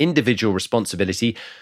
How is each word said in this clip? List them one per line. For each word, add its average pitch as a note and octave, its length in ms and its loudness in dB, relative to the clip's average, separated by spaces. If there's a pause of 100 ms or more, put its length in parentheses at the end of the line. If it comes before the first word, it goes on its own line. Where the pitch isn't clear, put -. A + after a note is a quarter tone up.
individual A2 520 2
responsibility G2 840 -2 (260)